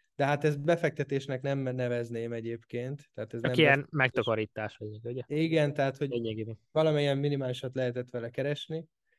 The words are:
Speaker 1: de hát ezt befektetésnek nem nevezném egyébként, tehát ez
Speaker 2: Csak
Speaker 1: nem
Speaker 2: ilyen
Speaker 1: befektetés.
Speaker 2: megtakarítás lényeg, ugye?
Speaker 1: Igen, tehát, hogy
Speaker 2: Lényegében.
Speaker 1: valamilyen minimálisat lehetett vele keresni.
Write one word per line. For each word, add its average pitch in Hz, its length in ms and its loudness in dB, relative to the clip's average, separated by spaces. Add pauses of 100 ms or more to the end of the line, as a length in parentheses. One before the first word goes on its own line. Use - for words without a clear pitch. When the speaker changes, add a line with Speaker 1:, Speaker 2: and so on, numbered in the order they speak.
(140)
Speaker 1:
de 143 120 0
hát 143 180 2
ezt 147 160 2
befektetésnek 143 840 0
nem 139 160 0
nevezném 120 720 -2
egyébként, 117 840 -6
tehát 110 200 -8
ez 120 60 -6
Speaker 2:
Csak 123 100 0
Speaker 1:
nem 123 100 2
Speaker 2:
ilyen 143 140 8
Speaker 1:
befektetés. 143 240 -2
Speaker 2:
megtakarítás 110 800 0
lényeg, 107 260 -10
ugye? 123 220 -6
Speaker 1:
Igen, 151 480 2
tehát, 135 220 0
hogy 143 120 -2
Speaker 2:
Lényegében. 113 500 -4 (140)
Speaker 1:
valamilyen 147 460 4
minimálisat 135 560 -2
lehetett 123 360 -2
vele 117 200 -6
keresni. 147 540 -4 (340)